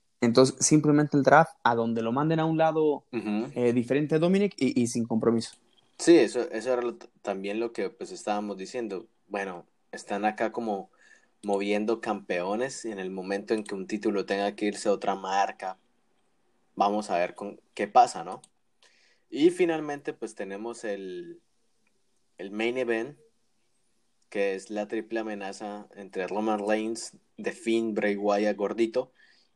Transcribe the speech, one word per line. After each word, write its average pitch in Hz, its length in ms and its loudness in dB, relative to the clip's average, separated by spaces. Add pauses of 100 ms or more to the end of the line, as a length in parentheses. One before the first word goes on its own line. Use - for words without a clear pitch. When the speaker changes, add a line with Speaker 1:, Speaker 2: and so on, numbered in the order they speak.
(200)
Speaker 1:
entonces 123 440 6
simplemente 147 520 4
el 143 60 4
draft, 147 300 8 (120)
a 120 100 4
donde 117 280 0
lo 113 100 0
manden 156 280 2
a 160 40 2
un 160 140 0
lado, 156 540 2
Speaker 2:
Ujú. 110 420 -4
Speaker 1:
eh, 120 180 2
diferente 135 440 0
a - 20 4
Dominic 190 400 2
y, 127 220 2
y 120 60 2
sin 117 200 -2
compromiso. 113 500 0 (420)
Speaker 2:
Sí, 170 200 8
eso, 123 320 2
eso 110 220 -4
era 120 100 0
lo 120 140 -4
t-, - 120 -20 (140)
también 101 380 -4
lo 117 120 -4
que, 98 180 -4
pues, 90 200 -12
estábamos 104 460 -4
diciendo. 95 500 -8 (220)
Bueno, 98 360 -8 (280)
están 104 320 -6
acá 110 260 0
como 107 400 -6 (540)
moviendo 104 560 0
campeones 101 840 -4
en 107 140 -8
el 92 120 -8
momento 98 440 -4
en 107 80 -2
que 104 140 -10
un 95 100 -8
título 101 400 -2
tenga 101 300 -2
que 107 100 -4
irse 104 220 -4
a 101 40 4
otra 196 220 -2
marca. 196 640 -4 (960)
Vamos 104 360 0
a 90 80 2
ver 87 180 0
con 101 240 -12 (140)
qué 107 120 -2
pasa, 110 380 4
¿no? 95 180 -12 (880)
Y 151 200 6
finalmente, 156 640 -2
pues, - 200 -12
tenemos 104 500 -10
el, 90 560 -8 (1000)
el 95 120 -10
main 110 260 -2
event, 120 400 -2 (1120)
que 98 260 0
es 95 140 -12
la 104 180 -4
triple 113 320 -6
amenaza 104 720 -10
entre 95 320 -8
Roman 104 400 -2
Reigns, 110 460 -2 (280)
The 113 120 -4
Fiend, 113 420 0
Bray 101 220 0
Wyatt 101 400 2
gordito 104 560 -2 (440)